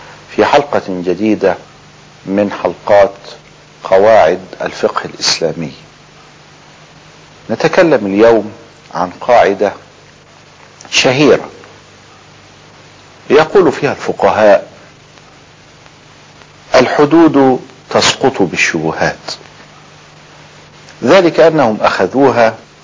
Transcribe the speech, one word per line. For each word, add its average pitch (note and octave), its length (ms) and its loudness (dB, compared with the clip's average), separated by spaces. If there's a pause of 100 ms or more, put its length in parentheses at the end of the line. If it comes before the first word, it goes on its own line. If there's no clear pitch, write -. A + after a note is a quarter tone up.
(360)
في G#2+ 80 2
حلقة B2+ 440 0
جديدة F#2 680 -2 (720)
من G2 260 -2 (100)
حلقات G2 520 2 (680)
قواعد F#2+ 560 2 (220)
الفقه - 420 -6
الإسلامي. - 680 -8 (1800)
نتكلم D3+ 560 0
اليوم G#2 460 2 (420)
عن F2+ 160 -6 (100)
قاعدة G2+ 520 2 (1160)
شهيرة C3 580 0 (1800)
يقول D#3 420 2
فيها C3+ 200 -4
الفقهاء: - 720 0 (2000)
"الحدود C#3 840 2 (300)
تسقط - 520 -2
بالشبهات"، D#2+ 720 -4 (1900)
ذلك E3+ 360 2
أنهم D3 400 2
أخذوها A2+ 760 0 (300)